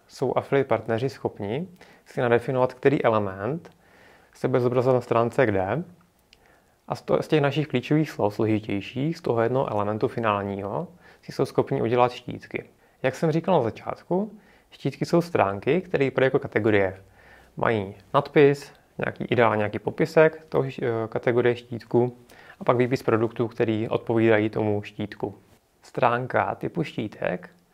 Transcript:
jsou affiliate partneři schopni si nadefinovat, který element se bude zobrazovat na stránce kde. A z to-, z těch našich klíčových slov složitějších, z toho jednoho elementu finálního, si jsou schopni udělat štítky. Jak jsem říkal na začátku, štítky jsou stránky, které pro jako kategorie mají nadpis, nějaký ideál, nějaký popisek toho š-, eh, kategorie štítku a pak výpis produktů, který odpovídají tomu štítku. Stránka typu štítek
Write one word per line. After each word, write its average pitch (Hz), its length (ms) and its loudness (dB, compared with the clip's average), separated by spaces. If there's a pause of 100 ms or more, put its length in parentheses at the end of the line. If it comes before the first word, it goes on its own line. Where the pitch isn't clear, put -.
jsou - 280 -4
affiliate 131 320 0
partneři 113 400 -2
schopni 120 600 -6 (380)
si - 140 -8
nadefinovat, 127 540 0
který 139 300 2
element 107 640 -2 (640)
se - 140 -4
bude 131 120 2
zobrazovat 123 340 2
na 123 60 2
stránce 117 460 2
kde. 104 380 0 (1040)
A - 60 -6
z - 80 -10
to-, - 200 0
z - 60 -14
těch 156 120 2
našich 143 280 0
klíčových 147 420 0
slov 107 240 -2
složitějších, 110 840 -2
z - 20 -20
toho 120 200 0
jednoho 123 300 0
elementu 107 380 -2
finálního, 101 800 -2 (340)
si - 100 -16
jsou 135 140 -2
schopni 135 360 -2
udělat 120 300 2
štítky. - 520 -10 (380)
Jak 131 120 0
jsem 165 180 0
říkal 170 220 0
na 147 80 4
začátku, 175 720 -6 (380)
štítky - 360 -6
jsou 170 160 2
stránky, 107 580 0
které 139 300 0
pro 131 140 2
jako 135 140 2
kategorie 104 640 0 (540)
mají 104 380 0 (200)
nadpis, 143 580 4 (260)
nějaký - 260 -4
ideál, 110 320 4
nějaký 104 220 -2
popisek 156 720 2
toho 139 160 0
š-, 135 220 -10
eh, 113 220 -2
kategorie 120 480 2
štítku 120 600 -2 (440)
a - 40 -14
pak 131 120 2
výpis 123 260 0
produktů, 113 460 0
který 110 400 -2
odpovídají 110 640 2
tomu 107 320 -2
štítku. - 520 -8 (480)
Stránka 120 720 -2
typu - 300 -6
štítek - 680 -6 (240)